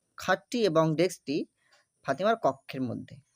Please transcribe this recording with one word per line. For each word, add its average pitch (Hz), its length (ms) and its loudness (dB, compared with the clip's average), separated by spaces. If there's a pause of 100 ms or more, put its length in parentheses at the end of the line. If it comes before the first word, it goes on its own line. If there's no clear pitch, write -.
(180)
খাটটি 202 480 -2
এবং 160 300 4
ডেস্কটি 175 500 -2 (580)
ফাতিমার 185 320 0
কক্ষের 135 460 -2
মধ্যে। 110 340 -8 (200)